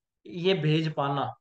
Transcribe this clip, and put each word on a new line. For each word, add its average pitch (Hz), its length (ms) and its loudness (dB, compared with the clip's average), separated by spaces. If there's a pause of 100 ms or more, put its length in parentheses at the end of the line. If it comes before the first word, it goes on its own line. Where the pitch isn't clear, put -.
(260)
ये 180 280 0
भेज 156 400 2
पाना 139 460 -2